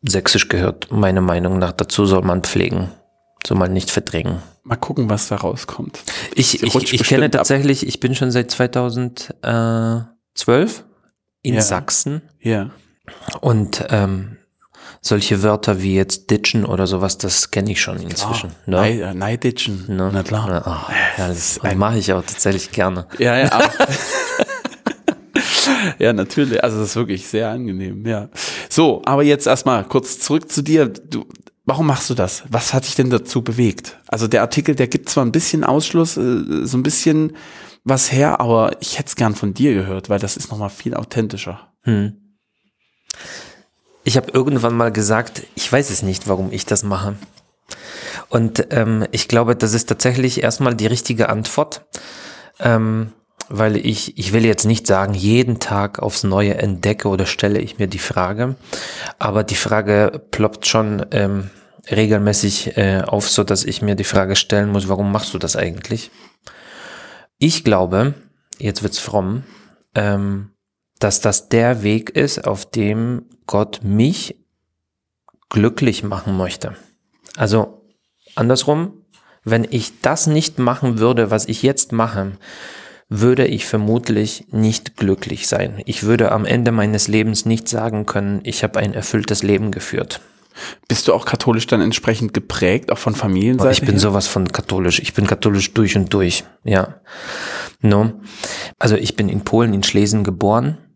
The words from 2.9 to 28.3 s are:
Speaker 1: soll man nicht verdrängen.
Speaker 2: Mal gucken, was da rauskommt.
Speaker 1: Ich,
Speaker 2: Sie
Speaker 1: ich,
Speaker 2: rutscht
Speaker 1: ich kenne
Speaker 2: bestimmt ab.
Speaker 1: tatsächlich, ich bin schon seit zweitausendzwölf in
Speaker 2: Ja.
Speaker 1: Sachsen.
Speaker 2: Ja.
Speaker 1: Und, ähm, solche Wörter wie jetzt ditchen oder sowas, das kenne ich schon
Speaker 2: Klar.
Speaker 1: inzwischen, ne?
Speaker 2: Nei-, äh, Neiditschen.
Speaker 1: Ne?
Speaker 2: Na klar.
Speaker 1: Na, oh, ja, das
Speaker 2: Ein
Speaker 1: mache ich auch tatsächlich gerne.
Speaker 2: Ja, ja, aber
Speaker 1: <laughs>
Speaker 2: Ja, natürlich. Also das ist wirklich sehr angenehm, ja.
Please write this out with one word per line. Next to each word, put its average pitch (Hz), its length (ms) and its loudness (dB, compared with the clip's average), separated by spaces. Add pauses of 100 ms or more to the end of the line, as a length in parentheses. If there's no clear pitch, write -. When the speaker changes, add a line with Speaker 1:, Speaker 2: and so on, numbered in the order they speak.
Speaker 1:
soll 104 100 0
man 92 160 2
nicht 95 180 -2
verdrängen. 87 520 -4 (200)
Speaker 2:
Mal 120 140 -4
gucken, 135 320 -4
was 104 200 -2
da 104 80 -4
rauskommt. - 640 -8 (340)
Speaker 1:
Ich, 127 160 2
Speaker 2:
Sie - 160 0
Speaker 1:
ich, 113 80 0
Speaker 2:
rutscht 95 180 0
Speaker 1:
ich 123 100 0
kenne - 200 4
Speaker 2:
bestimmt 151 140 2
ab. - 40 4
Speaker 1:
tatsächlich, 139 460 2
ich - 120 -8
bin 127 160 0
schon 131 160 -2
seit 120 200 0
zweitausendzwölf 120 2250 -2 (580)
in 123 120 0
Speaker 2:
Ja. 110 80 2
Speaker 1:
Sachsen. 123 580 -2 (200)
Speaker 2:
Ja. 110 320 -2 (680)
Speaker 1:
Und, 107 480 0
ähm, 98 480 0 (640)
solche 101 420 0
Wörter 104 400 2
wie 95 120 0
jetzt - 360 0
ditchen 104 340 2
oder 92 240 0
sowas, 92 300 -2
das - 340 -2
kenne 104 200 0
ich - 80 -2
schon 98 180 -4
Speaker 2:
Klar. 87 120 -10
Speaker 1:
inzwischen, 104 380 -4 (180)
ne? 92 100 0
Speaker 2:
Nei-, 107 240 2
äh, 92 140 -6
Neiditschen. 107 720 -4
Speaker 1:
Ne? 95 240 -2
Speaker 2:
Na 98 120 0
klar. 107 240 -2
Speaker 1:
Na, 87 180 -2
oh, 82 260 -6 (260)
ja, 90 100 -2
das 85 320 -4
Speaker 2:
Ein 95 180 -2
Speaker 1:
mache 110 200 2
ich 98 140 -2
auch 90 100 0
tatsächlich - 500 -2
gerne. 92 340 0 (120)
Speaker 2:
Ja, 120 200 2
ja, 139 140 2
aber 285 180 4
Speaker 1:
<laughs> - 40 -10 (2250)
Speaker 2:
Ja, 117 140 4
natürlich. 110 520 0
Also 113 160 0
das 104 100 -4
ist - 60 -6
wirklich 104 320 -4
sehr 110 220 -2
angenehm, 101 560 -8
ja. 104 220 -4 (400)